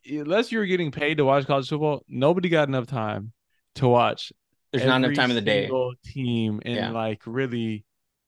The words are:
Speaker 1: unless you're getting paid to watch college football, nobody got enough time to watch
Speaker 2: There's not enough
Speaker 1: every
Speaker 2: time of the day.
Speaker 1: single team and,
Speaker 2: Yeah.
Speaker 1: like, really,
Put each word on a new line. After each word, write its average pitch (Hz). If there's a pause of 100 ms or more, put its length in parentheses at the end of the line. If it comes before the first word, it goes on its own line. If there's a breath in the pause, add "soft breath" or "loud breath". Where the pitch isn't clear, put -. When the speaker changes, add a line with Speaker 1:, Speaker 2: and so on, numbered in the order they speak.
Speaker 1:
unless 151
you're 220
getting 175
paid 151
to 147
watch 135
college 135
football, 151
nobody 175
got 156
enough 131
time 110 (420)
to 131
watch 120 (460)
Speaker 2:
There's 127
not 127
enough 131
Speaker 1:
every 139
Speaker 2:
time 127
of 123
the 117
day. 104
Speaker 1:
single 127 (100)
team 117
and, 120
Speaker 2:
Yeah. 98
Speaker 1:
like, 113
really, 117 (440)